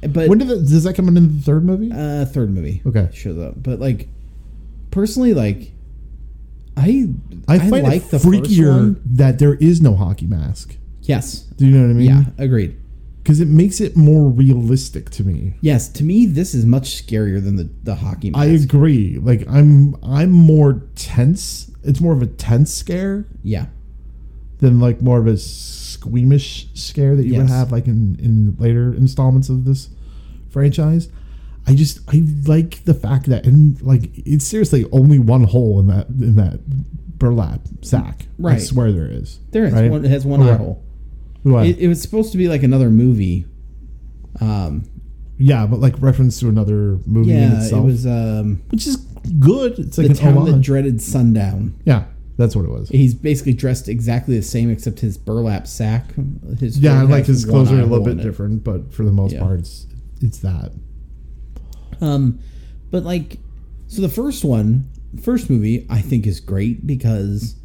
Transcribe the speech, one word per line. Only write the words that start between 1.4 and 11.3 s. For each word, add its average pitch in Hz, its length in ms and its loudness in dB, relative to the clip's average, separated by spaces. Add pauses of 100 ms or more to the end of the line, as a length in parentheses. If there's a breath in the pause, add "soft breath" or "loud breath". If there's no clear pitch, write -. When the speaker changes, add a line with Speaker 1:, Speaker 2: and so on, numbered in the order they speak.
Speaker 2:
third 151 220 2
movie? 196 280 -2
Speaker 1:
Uh, 147 320 -4
third 123 280 -4
movie. 87 320 -6
Speaker 2:
Okay. 110 280 0
Speaker 1:
Shows 85 260 -10
up. 80 240 -12
But, 127 160 -6
like, 127 300 -4 (840 soft breath)
personally, 220 440 0
like, 107 380 -4 (1040)
I, 214 320 2 (400)
Speaker 2:
I 151 80 4
Speaker 1:
I - 20 6
Speaker 2:
find 214 260 2
Speaker 1:
like 143 180 2
Speaker 2:
it - 80 -10
Speaker 1:
the 156 80 0
first 131 100 2
Speaker 2:
freakier 180 440 4
Speaker 1:
one. 135 340 2
Speaker 2:
that 127 320 2
there 143 160 4
is 165 260 4
no 131 160 6
hockey 95 300 -2
mask. - 500 -6 (260)
Speaker 1:
Yes. - 420 -6 (120)